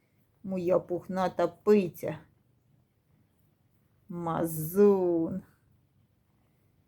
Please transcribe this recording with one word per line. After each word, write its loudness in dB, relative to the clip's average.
Моя -2
пухната -2
пиця. 0
Мазун. 0